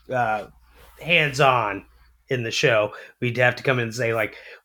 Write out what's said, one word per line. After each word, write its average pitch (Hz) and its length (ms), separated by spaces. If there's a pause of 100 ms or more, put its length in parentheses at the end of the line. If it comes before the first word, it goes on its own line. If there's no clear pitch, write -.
(100)
uh, 110 360 (540)
hands-on 131 840 (420)
in 123 140
the 113 80
show. 110 420 (280)
We'd 123 160
have 123 200
to - 60
come 131 160
in 120 60
and 110 100
say, 117 200
like, 110 220 (280)